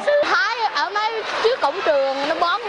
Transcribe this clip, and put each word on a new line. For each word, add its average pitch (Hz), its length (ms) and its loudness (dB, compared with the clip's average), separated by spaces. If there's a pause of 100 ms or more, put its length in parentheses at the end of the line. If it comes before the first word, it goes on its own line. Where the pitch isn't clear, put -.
(260)
Thấy 415 360 0 (140)
ở 311 160 -2
mấy 427 320 -2 (220)
trước 466 180 2
cổng 285 120 0 (100)
trường 277 320 2 (120)
nó 330 120 -2
bón 349 280 2